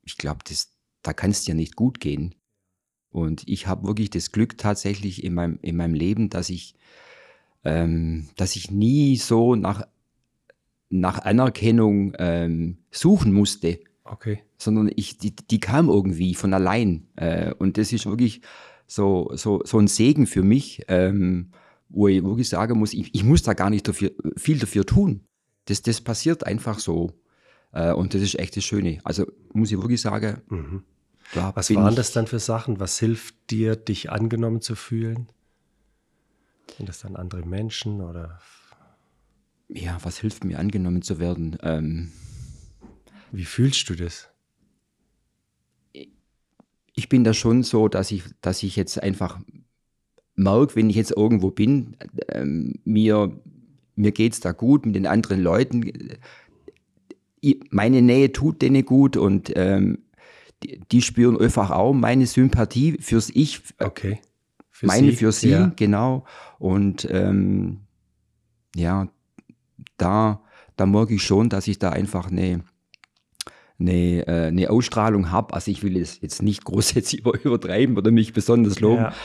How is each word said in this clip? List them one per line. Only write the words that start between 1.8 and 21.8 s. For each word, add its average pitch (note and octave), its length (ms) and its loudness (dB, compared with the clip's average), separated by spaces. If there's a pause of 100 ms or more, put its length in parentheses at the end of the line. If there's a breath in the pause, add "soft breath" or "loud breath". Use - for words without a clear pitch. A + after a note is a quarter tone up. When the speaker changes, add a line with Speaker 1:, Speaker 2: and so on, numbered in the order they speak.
Speaker 1:
gehen. D#2 340 -6 (760)
Und D#2+ 380 -6
ich - 200 -6
hab F2+ 180 -4
wirklich G#2 240 -4
das - 220 -8
Glück A2+ 260 -2
tatsächlich G2+ 680 -6
in F2 100 -4
meinem, F2 280 -4
in E2+ 140 -6
meinem E2+ 180 -2
Leben, G2 360 -2
dass F2+ 200 -6
ich, - 240 -12 (880 soft breath)
ähm, E2 720 -2
dass F#2+ 200 -4
ich F2+ 140 -12
nie B2+ 460 2
so A#2 380 2
nach, G2+ 320 -4 (1000)
nach F#2 320 -2
Anerkennung, A2 960 2
ähm, E2+ 600 -2 (120)
suchen E3 420 4
musste. G2 480 0 (240)
Speaker 2:
Okay. G#2 380 -8 (160)
Speaker 1:
Sondern G#2+ 380 0
ich, - 220 -8
die, - 180 -6
die - 240 -2
kam D3 280 2
irgendwie F#2 460 2
von G2 200 -2
allein. F#2+ 520 0 (100)
Äh, E2 380 -2
und F#2 240 -2
das G#2+ 140 0
ist A2 140 -4
wirklich A2 340 -2 (460 loud breath)
so, G2 480 0
so, G2+ 300 0
so - 140 0
ein G#2 80 6
Segen C3 400 4
für - 160 0
mich, A2+ 460 2
ähm, F#2 600 0 (380 soft breath)